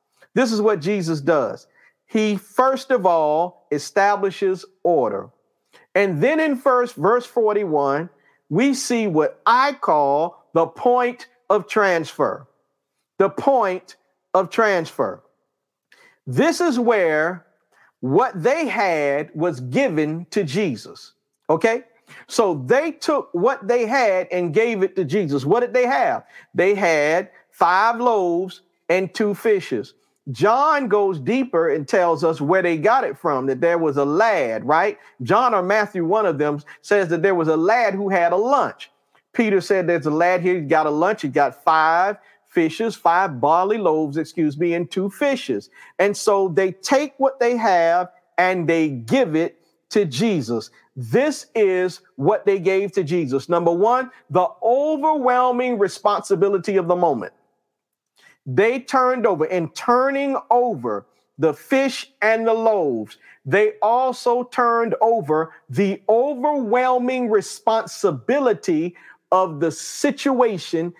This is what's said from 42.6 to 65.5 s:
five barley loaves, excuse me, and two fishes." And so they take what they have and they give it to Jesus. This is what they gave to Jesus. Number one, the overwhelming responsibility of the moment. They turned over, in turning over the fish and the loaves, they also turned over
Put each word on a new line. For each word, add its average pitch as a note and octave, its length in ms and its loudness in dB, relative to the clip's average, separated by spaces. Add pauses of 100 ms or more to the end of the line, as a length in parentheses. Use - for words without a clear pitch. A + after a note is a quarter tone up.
five E3+ 440 0
barley F3+ 380 2
loaves, D#3 400 0
excuse D#3 400 -4
me, E3+ 160 0
and E3+ 160 -4
two G3 220 -4
fishes." B3 580 -4 (300)
And G3+ 180 0
so G3 300 2
they F#3+ 240 0
take C#4 460 -2
what C4+ 220 -2
they A#3+ 160 2
have F3+ 540 0 (260)
and F3+ 320 0
they E3 220 2
give D3+ 460 -2
it E3+ 220 -2 (340)
to G#3 140 2
Jesus. C3 640 -4 (240)
This G#3 500 -2 (100)
is F#3 460 0 (160)
what F3 280 0
they G3 140 2
gave F#3+ 320 0
to F3+ 140 -2
Jesus. C#3 420 -2
Number E3+ 240 2
one, A#3+ 400 0 (180)
the F3 180 2 (140)
overwhelming B3+ 1160 0
responsibility F#3+ 960 0
of F3 140 0
the F3+ 60 2
moment. D3+ 360 -2 (1120)
They G#3 360 2
turned B3+ 440 0
over, E3 200 0
in F3 240 -2
turning C4+ 640 0 (160)
over C#3+ 540 0 (320)
the D3 160 2
fish - 580 -2 (100)
and A3+ 240 0
the A3+ 80 2
loaves, F3+ 640 0 (280)
they G#3 360 2
also B3 640 0
turned A#3 560 0
over D#3+ 540 0 (160)